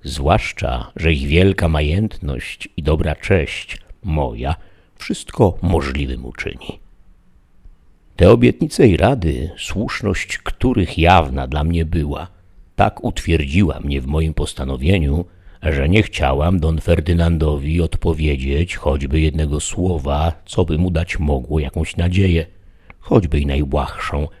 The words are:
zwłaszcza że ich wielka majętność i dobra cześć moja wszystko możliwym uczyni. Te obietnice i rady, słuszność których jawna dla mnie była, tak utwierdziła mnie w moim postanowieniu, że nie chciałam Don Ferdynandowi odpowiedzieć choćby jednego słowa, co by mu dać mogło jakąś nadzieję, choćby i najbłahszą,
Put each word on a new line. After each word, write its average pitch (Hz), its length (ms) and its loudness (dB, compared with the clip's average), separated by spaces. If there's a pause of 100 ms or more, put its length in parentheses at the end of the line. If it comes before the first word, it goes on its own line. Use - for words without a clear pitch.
zwłaszcza 65 960 -2
że 82 160 2
ich 67 140 0
wielka 87 420 4
majętność 76 1080 -2
i 82 60 -6
dobra 76 320 0
cześć - 640 -2 (240)
moja 117 520 -2 (420)
wszystko - 680 -2
możliwym 67 640 -2
uczyni. - 560 -12 (1400)
Te - 140 8
obietnice 120 580 4
i 87 80 4
rady, 82 640 0
słuszność - 800 -4
których - 600 0
jawna 78 480 4
dla 73 180 -2
mnie 85 200 0
była, 78 440 -4 (480)
tak - 280 2
utwierdziła 82 760 0
mnie 71 200 -4
w 64 60 -8
moim 78 280 0
postanowieniu, 71 880 0 (380)
że 71 260 0
nie 104 140 4
chciałam 78 580 0
Don 80 200 0
Ferdynandowi 80 1000 2
odpowiedzieć 76 960 0
choćby 69 440 -2
jednego 76 400 0
słowa, 80 720 -2 (140)
co - 180 0
by 80 140 0
mu 90 120 2
dać 85 280 -2
mogło 73 420 0
jakąś 76 360 -4
nadzieję, 87 500 2 (540)
choćby 78 400 2
i 71 60 -2
najbłahszą, 71 840 -4 (120)